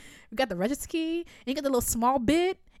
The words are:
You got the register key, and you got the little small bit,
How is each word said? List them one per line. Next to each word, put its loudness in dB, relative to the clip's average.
You -12
got 0
the -4
register -2
key, -2
and -8
you -2
got -6
the 2
little 2
small 2
bit, 2